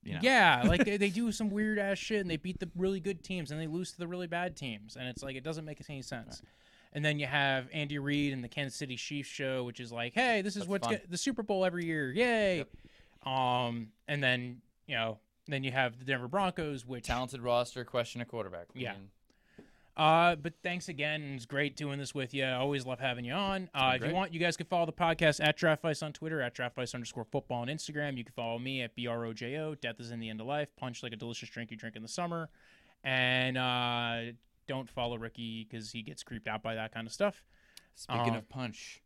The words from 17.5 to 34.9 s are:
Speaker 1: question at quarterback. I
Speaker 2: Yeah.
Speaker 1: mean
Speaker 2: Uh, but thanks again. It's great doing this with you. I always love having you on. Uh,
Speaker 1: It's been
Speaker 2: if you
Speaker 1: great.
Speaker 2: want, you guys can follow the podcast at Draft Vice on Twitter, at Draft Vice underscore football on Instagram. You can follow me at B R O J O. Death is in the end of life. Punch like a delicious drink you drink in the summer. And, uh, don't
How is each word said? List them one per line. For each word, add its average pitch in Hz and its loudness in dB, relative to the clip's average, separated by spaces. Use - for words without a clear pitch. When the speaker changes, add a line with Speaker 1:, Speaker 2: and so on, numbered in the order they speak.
Speaker 1:
question 120 0
at 117 -8
quarterback. 92 -6
I - -12
Speaker 2:
Yeah. 120 -4
Speaker 1:
mean 98 -16
Speaker 2:
Uh, 165 8
but 156 -8
thanks 175 -4
again. 147 -4
It's 117 -8
great 139 0
doing 143 -2
this 139 -6
with 131 -2
you. 135 2
I 131 2
always 135 2
love 127 -4
having 123 0
you 127 -4
on. 196 0
Uh, - -12
Speaker 1:
It's - -
been 131 6
Speaker 2:
if 127 6
you 131 2
Speaker 1:
great. 156 2
Speaker 2:
want, 185 0
you 165 -2
guys 170 4
can 165 -6
follow 170 4
the 160 -4
podcast 160 4
at 151 4
Draft 160 4
Vice 156 0
on 151 -6
Twitter, 160 -4
at 120 -2
Draft 123 -4
Vice 127 -4
underscore 120 -6
football 127 -2
on 120 -4
Instagram. 147 -2
You 120 -4
can - -20
follow 117 -2
me 131 -2
at 117 -4
B 120 -4
R 117 0
O 113 -4
J 123 -4
O. 156 -2
Death 117 -6
is 117 -8
in 117 -6
the 113 -4
end 110 -6
of 110 -6
life. 147 -2
Punch 123 -8
like 120 -6
a 117 -8
delicious 117 -8
drink 117 -8
you 113 -10
drink 110 -10
in 113 -10
the 113 -10
summer. 170 -4
And, 127 4
uh, 120 0
don't 131 -6